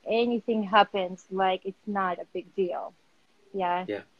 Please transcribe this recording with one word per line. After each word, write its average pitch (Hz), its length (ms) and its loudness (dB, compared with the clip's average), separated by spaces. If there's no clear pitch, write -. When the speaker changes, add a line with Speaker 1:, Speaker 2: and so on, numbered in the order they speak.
Speaker 1:
anything 233 400 0
happens, 196 680 2
like, 190 340 0
it's - 220 -12
not 190 320 -2
a 175 80 -12
big 180 180 -8
deal, 170 380 -4
yeah? 180 260 0
Speaker 2:
Yeah. 202 140 -6